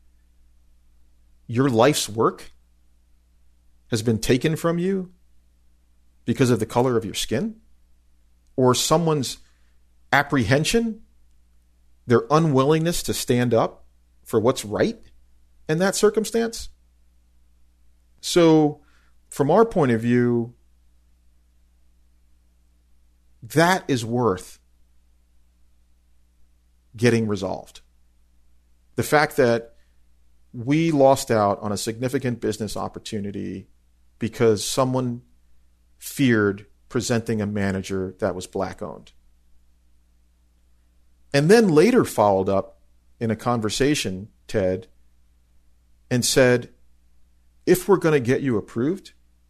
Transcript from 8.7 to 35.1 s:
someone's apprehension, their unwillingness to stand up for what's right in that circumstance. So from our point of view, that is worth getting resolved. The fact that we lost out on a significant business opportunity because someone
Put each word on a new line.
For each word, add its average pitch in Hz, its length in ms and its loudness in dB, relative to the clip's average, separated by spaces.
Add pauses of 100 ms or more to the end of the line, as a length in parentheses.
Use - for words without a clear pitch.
someone's 156 640 -2 (760)
apprehension, 147 880 0 (1040)
their 117 240 4
unwillingness 160 720 2
to - 100 -4
stand 123 400 0
up 123 340 0 (380)
for 113 160 0
what's 127 240 0
right 107 360 -2 (680)
in 160 100 -2
that 190 160 0
circumstance. 226 720 -2 (1500)
So 156 600 2 (480)
from 139 220 -2
our 214 140 6
point 156 280 0
of 113 80 0
view, 120 540 0 (3000)
that 170 460 0
is 123 160 -2
worth 113 540 -2 (2500)
getting 113 320 2
resolved. 92 540 -8 (1120)
The 123 80 -4
fact 151 340 0
that 117 400 0 (760)
we 147 380 -2
lost 135 400 4
out 104 300 0
on 104 100 -8
a 101 60 -6
significant 120 640 -6
business 107 360 -6
opportunity 98 920 -10 (500)
because 113 460 0
someone 127 580 -4 (760)